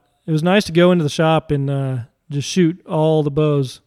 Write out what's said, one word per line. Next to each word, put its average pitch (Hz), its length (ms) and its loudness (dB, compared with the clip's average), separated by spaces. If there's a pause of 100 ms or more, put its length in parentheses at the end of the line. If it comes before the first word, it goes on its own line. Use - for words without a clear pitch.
(260)
It 170 40 -8
was 156 120 0
nice 190 220 2
to 170 80 -8
go 175 200 4
into 175 120 2
the 143 40 -2
shop 160 420 0
and, 139 200 -2
uh, 135 280 -4 (300)
just 143 180 -6
shoot 175 380 0
all 156 380 0
the 147 80 -4
bows. 143 560 -2